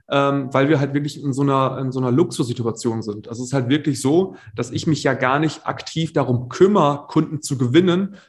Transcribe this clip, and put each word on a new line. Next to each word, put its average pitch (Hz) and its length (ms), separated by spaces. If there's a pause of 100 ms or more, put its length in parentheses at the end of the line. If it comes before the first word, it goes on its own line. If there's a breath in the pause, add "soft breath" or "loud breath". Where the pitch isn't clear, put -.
ähm, 139 440
weil 135 180
wir 147 100
halt 139 140
wirklich 147 280
in 143 120
so 135 80
einer, 135 360
in 135 140
so 131 80
einer 127 100
Luxussituation 117 920
sind. 107 260
Also 117 140
es 123 60
ist - 40
halt 127 160
wirklich 147 320
so, 175 360 (180 loud breath)
dass 123 160
ich - 160
mich 156 160
ja 139 100
gar 131 260
nicht 151 280
aktiv 156 480
darum 127 340
kümmere, 170 600
Kunden 156 340
zu 135 160
gewinnen, 175 580 (120)